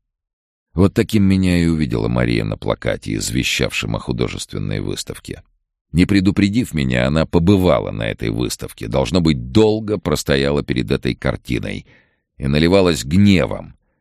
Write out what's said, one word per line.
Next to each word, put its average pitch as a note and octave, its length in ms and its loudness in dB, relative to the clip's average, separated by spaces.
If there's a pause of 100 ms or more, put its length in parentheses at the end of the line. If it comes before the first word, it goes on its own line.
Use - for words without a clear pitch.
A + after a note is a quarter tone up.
(760)
Вот F#2 200 2
таким G#2+ 300 2
меня F#2+ 340 4
и E2+ 80 2
увидела C2 400 0
Мария A#1 380 0
на G#1 120 -4
плакате, G#1 600 -4
извещавшем G#1+ 800 -4
о - 20 -2
художественной G1+ 800 -6
выставке. - 640 -10 (480)
Не E2+ 160 4
предупредив G2 640 2
меня, B1+ 360 0
она D#2+ 180 0
побывала E2+ 640 2
на G#1+ 140 -6
этой A1 260 -6
выставке. A1+ 560 -6
Должно C2 340 0
быть, C#2 300 0
долго G#2+ 480 2
простояла C#2+ 640 0
перед B1 300 -2
этой C2 240 -2
картиной G1+ 680 -6 (520)
и C#2 100 -6
наливалась E2 580 2
гневом, D2+ 720 2 (260)